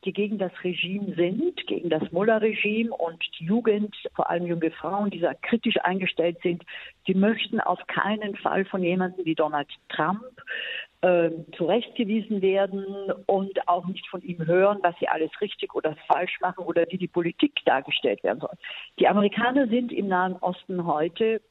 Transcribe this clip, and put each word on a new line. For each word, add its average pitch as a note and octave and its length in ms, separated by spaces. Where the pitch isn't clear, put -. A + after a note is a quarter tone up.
die F#3+ 80
gegen G#3 240
das F#3+ 160
Regime F3+ 520
sind, A3 520
gegen - 220
das D#3 240
Mullah-Regime G#3+ 840
und E3+ 300
die E3 40
Jugend, G#3+ 520
vor - 140
allem F3 160
junge E3+ 260
Frauen, G3 380
die F3+ 100
da E3 140
kritisch - 500
eingestellt F3 600
sind, F3 200
die F#3+ 80
möchten G#3+ 440
auf F3+ 280
keinen G#3 500
Fall - 300
von F#3+ 160
jemandem F#3 420
wie D#3+ 100
Donald D3+ 340
Trump, F3+ 320
ähm, E3 460
zurechtgewiesen G#3 840
werden G3 420
und G3 420
auch F3 200
nicht F#3 220
von F#3 120
ihm E3+ 240
hören, F#3+ 380
was F3 180
sie - 80
alles D#3+ 220
richtig - 340
oder D#3 220
falsch E3 360
machen F3+ 240
oder E3 240
wie F#3 80
die F3+ 100
Politik F3 460
dargestellt C3 580
werden - 180
soll. - 180
Die - 100
Amerikaner A3+ 600
sind A#3+ 220
im G3+ 180
Nahen F#3 280
Osten F3+ 480
heute F3 560